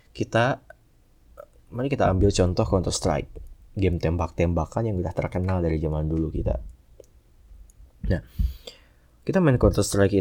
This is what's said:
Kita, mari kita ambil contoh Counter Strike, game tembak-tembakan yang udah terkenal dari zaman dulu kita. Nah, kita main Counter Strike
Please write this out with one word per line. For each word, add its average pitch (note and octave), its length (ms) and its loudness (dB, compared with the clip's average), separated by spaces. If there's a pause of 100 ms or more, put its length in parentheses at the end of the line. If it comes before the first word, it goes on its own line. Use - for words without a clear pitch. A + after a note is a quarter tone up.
(160)
Kita, A#2 400 0 (1120)
mari C3+ 240 -6
kita G2+ 160 2
ambil F#2+ 240 4
contoh F2+ 320 2
Counter F#2 320 0
Strike, D2+ 320 -2 (480)
game F2 240 0
tembak-tembakan E2+ 880 -2
yang G2+ 80 -4
udah F2+ 160 -4
terkenal F#2 480 -2
dari D#2+ 160 0
zaman D#2 320 -2
dulu D#2+ 240 -2
kita. - 240 -4 (1500)
Nah, - 160 0 (1040)
kita F#3+ 160 2
main C3 160 4
Counter G#2 240 4
Strike G2 360 2